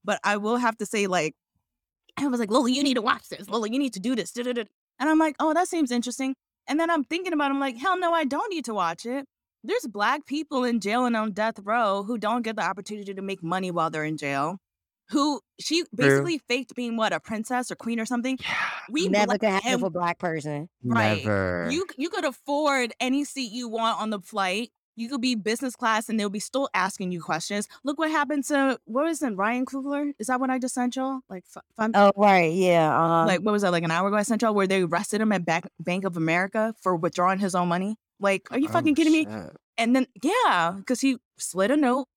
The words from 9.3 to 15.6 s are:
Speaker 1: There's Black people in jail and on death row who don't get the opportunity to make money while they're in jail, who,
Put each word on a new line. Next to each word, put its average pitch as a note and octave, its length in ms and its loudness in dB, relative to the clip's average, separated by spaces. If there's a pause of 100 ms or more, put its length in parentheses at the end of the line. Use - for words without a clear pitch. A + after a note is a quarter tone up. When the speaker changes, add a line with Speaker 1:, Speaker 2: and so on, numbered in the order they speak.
Speaker 1:
There's F#4 220 -2
Black G#3+ 380 -2
people C#4+ 360 -4
in A#3+ 160 0
jail A3 280 0
and A#3 100 0
on G#3+ 160 -2
death G#3+ 260 -4
row G3+ 460 0
who A3+ 140 -4
don't A3 240 -2
get A3 120 -4
the G#3 80 -4
opportunity G3 500 -6
to F#3+ 100 -8
make F#3+ 200 -6
money F3+ 300 -2
while D#3+ 180 0
they're D#3 140 -4
in D#3 120 -4
jail, D3 440 -2 (500)
who, C#4+ 300 0 (200)